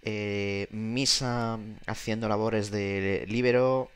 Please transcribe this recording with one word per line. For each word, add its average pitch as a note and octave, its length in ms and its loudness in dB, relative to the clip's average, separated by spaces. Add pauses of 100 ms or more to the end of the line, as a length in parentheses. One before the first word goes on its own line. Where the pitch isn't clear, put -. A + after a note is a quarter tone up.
Eh, G2+ 680 -2
Misa A#2 880 0 (260)
haciendo A2 420 -2
labores G#2+ 440 0
de G2 560 0
líbero B2 680 4